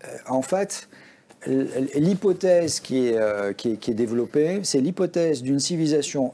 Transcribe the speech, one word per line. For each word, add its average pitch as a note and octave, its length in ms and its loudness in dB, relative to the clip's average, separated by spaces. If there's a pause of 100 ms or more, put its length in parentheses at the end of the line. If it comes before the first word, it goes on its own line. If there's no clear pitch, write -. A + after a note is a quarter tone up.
euh, - 140 -12 (100)
en - 140 0
fait, F#3+ 480 -4 (580)
l-, C3+ 260 0
l-, C3 220 -2
l'hypothèse F3+ 840 2
qui B2+ 260 0
est, A2+ 100 2
euh, G#2 360 0
qui A#2+ 180 -2
est, G#2 60 -4
qui - 140 -4
est - 20 -2
développée, A#2+ 680 0
c'est C#3 180 0
l'hypothèse E3+ 640 0
d'une C#3 160 0
civilisation D3+ 760 0